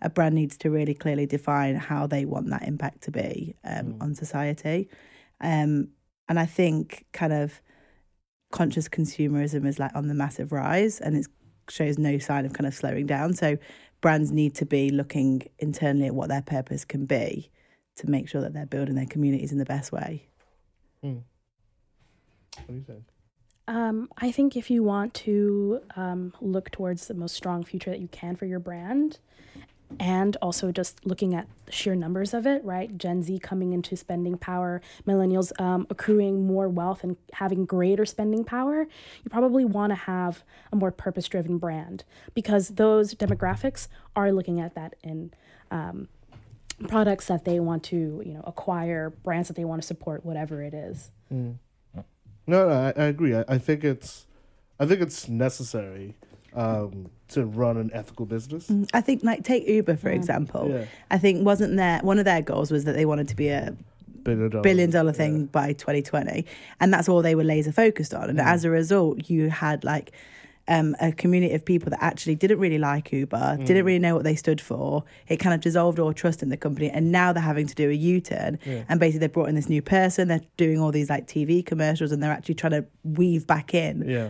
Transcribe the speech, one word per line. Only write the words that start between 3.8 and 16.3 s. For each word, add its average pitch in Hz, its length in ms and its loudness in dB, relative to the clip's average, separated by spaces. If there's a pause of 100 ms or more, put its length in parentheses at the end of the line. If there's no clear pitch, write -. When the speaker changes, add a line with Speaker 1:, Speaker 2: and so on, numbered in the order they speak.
Speaker 2:
Mm. 110 80 -12
Speaker 1:
on 147 120 -4
society. 151 760 -4 (500)
Um, 151 480 0 (400)
and 165 100 2
I 165 60 2
think 160 680 0
kind 156 200 -2
of 147 300 -2 (880)
conscious 165 360 0
consumerism 147 800 0
is, 139 120 -2
like, 139 180 -4
on 143 120 -2
the 147 60 -2
massive 143 380 -4
rise, 160 480 0
and 156 160 -2
it 139 100 -2 (440)
shows 147 280 -2
no 143 200 2
sign 139 260 -2
of 139 80 -6
kind - 140 -4
of 139 80 -4
slowing 139 320 -4
down. 147 260 -2
So 151 240 0 (460)
brands 156 280 2
need 151 260 2
to 151 100 -4
be 139 240 2
looking 139 520 0 (160)
internally 143 480 0
at 135 80 -4
what 139 140 -4
their 139 140 -2